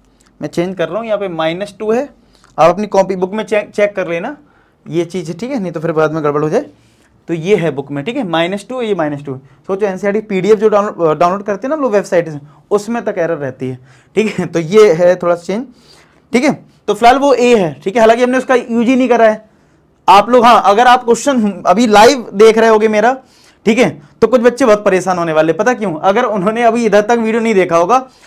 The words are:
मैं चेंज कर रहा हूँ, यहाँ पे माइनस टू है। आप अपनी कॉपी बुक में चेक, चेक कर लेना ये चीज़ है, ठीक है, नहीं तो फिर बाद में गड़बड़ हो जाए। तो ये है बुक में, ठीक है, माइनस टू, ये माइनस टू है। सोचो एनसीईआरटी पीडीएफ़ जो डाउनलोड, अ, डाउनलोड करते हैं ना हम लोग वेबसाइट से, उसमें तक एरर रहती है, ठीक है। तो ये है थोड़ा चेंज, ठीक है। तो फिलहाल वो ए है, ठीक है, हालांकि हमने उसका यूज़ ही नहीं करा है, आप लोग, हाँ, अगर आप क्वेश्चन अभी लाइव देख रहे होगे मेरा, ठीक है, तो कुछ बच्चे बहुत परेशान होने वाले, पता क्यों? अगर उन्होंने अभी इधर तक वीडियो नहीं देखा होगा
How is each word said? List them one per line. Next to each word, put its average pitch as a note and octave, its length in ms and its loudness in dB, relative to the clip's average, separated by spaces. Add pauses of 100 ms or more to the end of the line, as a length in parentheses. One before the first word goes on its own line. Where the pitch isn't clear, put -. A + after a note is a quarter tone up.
(400)
मैं D3+ 80 -8
चेंज F3+ 280 -6
कर E3 120 -4
रहा F3 100 -8
हूँ, A#3 80 -8
यहाँ G#3 120 -2
पे G3+ 120 -8
माइनस E3+ 480 -6
टू G#3+ 140 -4
है। B3 100 -2 (560)
आप D#3+ 120 6
अपनी G3+ 160 -2
कॉपी G3 300 0
बुक F#3 160 -6
में A3 120 -6
चेक, G#3 260 -4
चेक G3+ 260 -2
कर F3+ 120 -6
लेना F3 280 -8 (500)
ये D#3+ 180 -4
चीज़ E3+ 260 -8
है, E3 80 -12
ठीक A#3+ 120 -8
है, C#4+ 100 -6
नहीं F3 120 -6
तो E3 80 -10
फिर E3 120 -4
बाद D#3 200 0
में D#3 120 -4
गड़बड़ D3 180 -2
हो D#3 80 -2
जाए। D#3 160 -2 (600)
तो E3 60 -6
ये F3 220 0
है E3 140 -2
बुक C#3 200 -8
में, C#3+ 140 -8
ठीक A#3+ 120 -8
है, B3+ 120 -4
माइनस F3 400 -4
टू, B3+ 140 -8
ये G#3+ 120 -4
माइनस D3 300 -4
टू C#3 100 -10
है। C3 60 -14 (280)
सोचो G3 180 -2
एनसीईआरटी G3 360 -4
पीडीएफ़ G3+ 360 0
जो G#3+ 100 2
डाउनलोड, G3+ 340 0
अ, D#3 120 2
डाउनलोड F3 280 0
करते G3+ 240 -6
हैं - 20 -6
ना D#4 80 -4
हम D4 60 -6
लोग A#3+ 100 -2
वेबसाइट F3+ 360 -2
से, D3 120 -12 (300)
उसमें G#3+ 340 -4
तक G#3+ 140 -6
एरर E3 180 -2
रहती C3 320 -8
है, B2+ 100 -10 (380)
ठीक G#3+ 140 0
है। F#3 160 -6
तो E3+ 120 -6
ये G#3 360 4
है F3+ 220 4
थोड़ा F3 200 -2
चेंज, F#3+ 280 -6 (680)
ठीक B3 120 0
है। C#4 80 2 (360)
तो G#3 60 -2
फिलहाल A#3 240 4
वो C#4 160 2
ए A#3+ 220 2
है, F3 180 -2
ठीक - 200 -8
है, A#3+ 60 0
हालांकि A#3 220 4
हमने B3+ 160 0
उसका B3+ 160 -2
यूज़ A#3 340 -2
ही C4 80 2
नहीं B3+ 120 0
करा A3+ 200 2
है, G#3+ 220 -4 (580)
आप G3+ 220 4
लोग, B3 140 4
हाँ, A3+ 200 6
अगर G#3 220 4
आप B3 180 4
क्वेश्चन A3+ 600 -2
अभी G3 200 2
लाइव A3 480 4
देख A3 240 6
रहे A3+ 100 4
होगे A3 200 4
मेरा, G#3+ 280 0 (500)
ठीक G#3+ 120 2
है, G#3 240 0 (200)
तो A3+ 60 4
कुछ A#3 120 2
बच्चे A#3+ 260 2
बहुत G#3 180 2
परेशान F#3 340 0
होने E3 140 -2
वाले, D#3 200 2
पता G#3+ 220 0
क्यों? G3+ 200 -6
अगर G3+ 300 0
उन्होंने A3 380 -2
अभी A#3 240 2
इधर G3+ 140 2
तक G#3 100 -2
वीडियो A3+ 320 0
नहीं A3+ 120 0
देखा E3+ 220 2
होगा A3 320 0 (180)